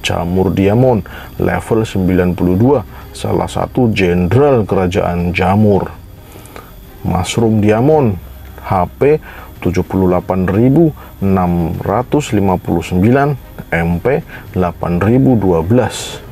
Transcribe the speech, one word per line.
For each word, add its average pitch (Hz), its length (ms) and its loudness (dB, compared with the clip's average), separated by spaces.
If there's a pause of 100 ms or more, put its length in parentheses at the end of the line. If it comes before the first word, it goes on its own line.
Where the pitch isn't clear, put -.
Jamur 90 480 0
Diamond, 107 560 2 (320)
level 90 480 0
sembilan 90 480 0
puluh 90 240 0
dua, 127 200 4 (360)
salah 98 320 -2
satu 120 480 -2
jenderal 95 720 2
kerajaan 87 640 0
jamur. 95 560 2 (1200)
Mushroom 104 560 0
Diamond, 117 560 2 (400)
H 92 240 -2 (160)
P 147 240 2 (400)
tujuh 87 240 -2
puluh 92 240 2
delapan 90 400 -2
ribu 135 400 4 (320)
enam 87 560 0
ratus 123 560 -2
lima 95 240 2
puluh 85 240 -2
sembilan, 123 480 2 (400)
M 87 320 -2
P 135 160 0 (320)
delapan 87 480 -2
ribu 123 400 4
dua 87 240 2
belas. - 560 -2 (120)